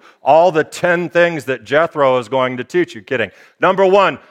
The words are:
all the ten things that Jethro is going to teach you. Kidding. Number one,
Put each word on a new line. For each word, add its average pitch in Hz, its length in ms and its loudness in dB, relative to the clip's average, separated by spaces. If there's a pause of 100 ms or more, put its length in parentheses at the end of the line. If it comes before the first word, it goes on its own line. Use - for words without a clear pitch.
(240)
all 160 300 4
the 151 100 0
ten 175 460 -4
things 170 340 0
that 117 220 -8
Jethro 139 540 0
is 107 100 -8
going 127 260 -2
to 123 80 -8
teach 170 320 -4
you. 110 60 -16
Kidding. 117 300 -4 (280)
Number 185 260 2
one, 185 320 2 (140)